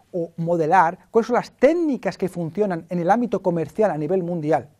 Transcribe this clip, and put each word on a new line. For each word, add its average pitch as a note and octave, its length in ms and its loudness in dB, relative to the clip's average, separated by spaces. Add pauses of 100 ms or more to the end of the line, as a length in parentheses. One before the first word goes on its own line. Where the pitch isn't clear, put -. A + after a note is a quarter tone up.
(120)
o E3+ 240 -6
modelar, E3+ 760 0
cuáles A3+ 160 2
son B3 80 -2
las G3 180 -2
técnicas D4 640 0
que F#3 120 -4
funcionan E3+ 600 -4
en F3+ 100 -4
el E3+ 100 0
ámbito G#3 320 2
comercial F3+ 480 0
a D3+ 80 -4
nivel E3 240 0
mundial D#3+ 480 -2 (100)